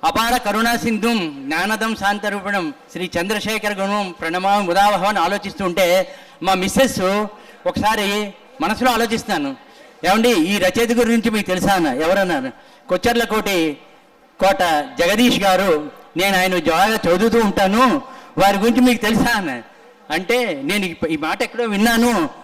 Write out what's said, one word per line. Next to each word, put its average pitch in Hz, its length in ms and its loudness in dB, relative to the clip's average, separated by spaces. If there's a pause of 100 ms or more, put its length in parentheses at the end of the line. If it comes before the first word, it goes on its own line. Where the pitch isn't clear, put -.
అపార 226 320 0
కరుణా 226 400 0
సింధుం 208 680 -2
జ్ఞానదం 208 520 -2
శాంతరూపిణం 202 760 -4 (180)
శ్రీ 180 180 -8 (100)
చంద్రశేఖర 208 520 -4
గుణం 196 480 -4
ప్రణమామి 190 460 0
ముదావహం 196 400 2
అని 208 120 0
ఆలోచిస్తుంటే 185 960 0 (280)
మా 190 120 2
మిస్సెస్ 196 460 0 (680)
ఒకసారి 202 680 -2 (260)
మనసులో 214 300 0
ఆలోచిస్తున్నాను, 214 680 -2 (500)
"ఏమండి 220 240 4
ఈ 202 280 0
రచయిత 220 340 0
గురించి 233 380 2
మీకు 214 160 -2
తెలుసా?" 185 280 0
అన్న. 170 120 2
"ఎవరన్నారు?" 156 640 0 (360)
"కొచ్చర్లకోటి 202 920 -2 (600)
కోట 196 220 4 (360)
జగదీష్ 214 400 4
గారు, 185 520 2 (260)
నేను 190 220 2
ఆయన 185 200 0
బాగా 170 360 2
చదువుతూ 202 460 2
ఉంటాను, 220 640 2 (360)
వారి 196 200 4
గురించి 233 220 2
మీకు 247 220 4
తెలుసా?" 220 320 2
అన్న. 147 280 -4 (480)
అంటే 185 540 -2
నేను 196 200 -2
ఈ, 165 120 -6 (140)
ఈ 165 60 -2
మాట 175 260 -4
ఎక్కడో 233 220 -4
విన్నాను 226 680 0 (140)